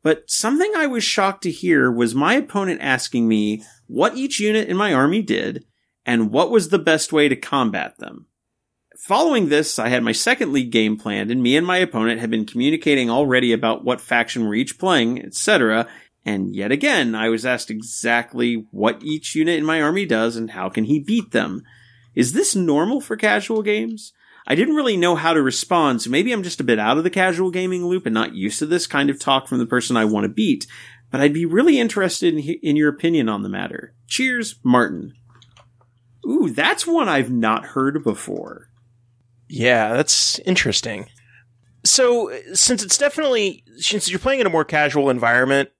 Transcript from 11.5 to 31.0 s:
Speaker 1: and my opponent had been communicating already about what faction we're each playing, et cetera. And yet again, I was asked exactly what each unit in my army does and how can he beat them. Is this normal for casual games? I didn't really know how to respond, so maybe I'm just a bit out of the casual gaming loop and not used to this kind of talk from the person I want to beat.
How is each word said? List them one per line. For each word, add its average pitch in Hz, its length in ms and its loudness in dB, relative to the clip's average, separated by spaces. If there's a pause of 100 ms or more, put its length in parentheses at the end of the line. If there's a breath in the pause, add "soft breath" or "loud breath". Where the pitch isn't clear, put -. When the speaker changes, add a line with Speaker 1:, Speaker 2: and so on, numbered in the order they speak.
Speaker 1:
and 165 100 2
my 180 100 0
opponent 117 440 0
had 117 100 -4
been 110 160 -2
communicating 139 640 0
already 127 420 2
about 113 320 0
what 123 160 -2
faction 117 460 -2
we're 104 80 -2
each 127 240 -4
playing, 127 440 0
et - 120 -16
cetera. 117 520 2 (380 loud breath)
And 98 320 -4
yet 98 160 -2
again, 147 420 0
I 110 140 -2
was 113 160 -2
asked 127 260 -4
exactly 117 1000 -2
what 107 320 -2
each 151 320 -6
unit 160 240 0
in 151 60 -2
my 160 180 0
army 180 240 0
does 113 300 0
and 113 160 -8
how 92 180 -8
can 110 140 -2
he 143 160 0
beat 208 320 -2
them. 95 320 -4 (500 soft breath)
Is 123 180 2
this 277 240 0
normal 180 460 0
for - 120 -6
casual 208 460 0
games? 214 540 -6 (320 soft breath)
I - 80 0
didn't 262 220 2
really 254 200 2
know 175 200 2
how 160 180 0
to 156 80 4
respond, 135 580 0
so - 80 -6
maybe 175 240 0
I'm 214 100 -4
just 180 180 -10
a 143 40 -2
bit 120 140 2
out 110 180 2
of 160 80 0
the 180 60 2
casual 185 400 0
gaming 180 340 -4
loop 180 220 -2
and 113 80 -2
not 110 200 -2
used 98 260 -4
to 151 60 -2
this 170 200 0
kind 143 240 0
of 135 100 -6
talk 135 280 0
from 127 100 -2
the 120 80 -2
person 120 320 0
I 110 80 4
want 104 180 0
to 101 60 -2
beat. 151 360 0 (440 loud breath)